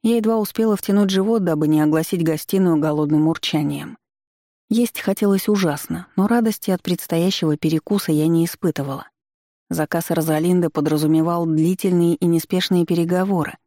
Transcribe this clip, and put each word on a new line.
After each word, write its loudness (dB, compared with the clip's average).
Я 2
едва 0
успела 0
втянуть 2
живот, 0
дабы 0
не 4
огласить 0
гостиную 2
голодным 2
урчанием. -4
Есть -2
хотелось 0
ужасно, -2
но 2
радости 0
от -2
предстоящего -2
перекуса -2
я 2
не 2
испытывала. -6
Заказ -4
Розалинды 0
подразумевал 0
длительные 2
и -2
неспешные 0
переговоры -2